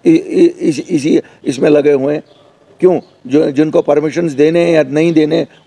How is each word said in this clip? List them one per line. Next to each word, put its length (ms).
इ-, 100
इ-, 440
इस, 300
इसी 300
इसमें 260
लगे 220
हुए 220
हैं। 80
क्यों, 200
जो, 240
जिनको 320
permissions 500
देने 280
हैं 120
या 100
नहीं 300
देने, 340